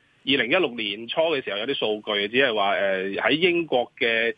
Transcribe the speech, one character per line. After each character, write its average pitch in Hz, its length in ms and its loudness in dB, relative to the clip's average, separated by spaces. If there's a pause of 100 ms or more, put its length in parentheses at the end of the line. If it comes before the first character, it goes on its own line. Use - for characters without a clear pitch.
(240)
零 131 220 2
一 135 100 0
六 180 200 2
年 113 320 -6
初 160 140 -2 (140)
嘅 131 80 -4
時 104 80 -6
候 98 60 -4
有 107 100 -4
啲 139 80 -2
數 107 300 -2
據， 104 240 0
只 117 80 0
係 131 180 4
話， 101 200 2
呃， 95 360 0
喺 98 200 0
英 170 340 2
國 120 340 -2
嘅， 117 380 0